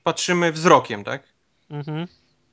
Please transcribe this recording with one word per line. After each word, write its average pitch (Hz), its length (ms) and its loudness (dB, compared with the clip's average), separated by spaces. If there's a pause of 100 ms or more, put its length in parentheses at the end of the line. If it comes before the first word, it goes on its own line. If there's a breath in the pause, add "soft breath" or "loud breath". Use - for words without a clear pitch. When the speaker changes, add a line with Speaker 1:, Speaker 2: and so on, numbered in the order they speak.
Speaker 1:
patrzymy 175 480 0
wzrokiem, 151 520 2
tak? 123 200 -10 (460)
Speaker 2:
Mhm. 151 380 -8 (460)